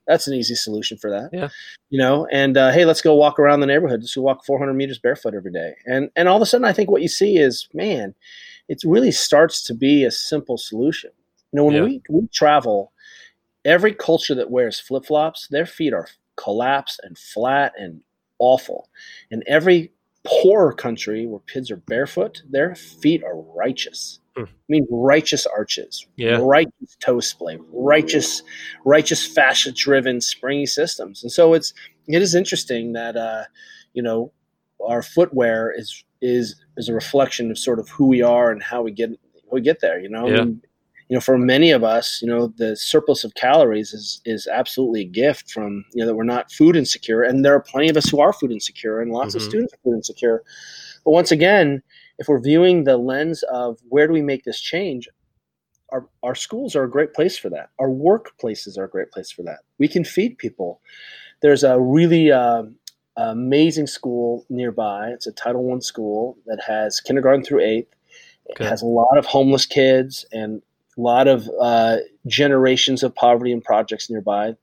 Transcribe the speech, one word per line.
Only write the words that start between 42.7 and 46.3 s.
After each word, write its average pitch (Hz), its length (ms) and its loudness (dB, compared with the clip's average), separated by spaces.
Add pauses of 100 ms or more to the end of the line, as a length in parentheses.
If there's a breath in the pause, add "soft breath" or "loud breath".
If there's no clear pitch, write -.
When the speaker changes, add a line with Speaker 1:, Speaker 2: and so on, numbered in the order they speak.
Speaker 1:
surplus - 480 0
of 107 80 -12
calories 123 600 2
is, 107 320 -14
is 110 200 -6
absolutely 117 540 -4
a 95 60 -8
gift 117 440 -2
from, 101 320 -10 (120)
you 120 60 -4
know, 113 60 -2
that 117 80 -2
we're 113 80 -6
not 120 300 -4